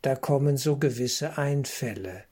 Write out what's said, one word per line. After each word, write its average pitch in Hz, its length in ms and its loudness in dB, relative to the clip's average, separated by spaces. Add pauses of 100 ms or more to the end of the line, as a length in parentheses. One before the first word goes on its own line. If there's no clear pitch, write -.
da 135 140 2
kommen 143 420 2
so 143 180 2
gewisse 123 600 0
Einfälle 123 960 -4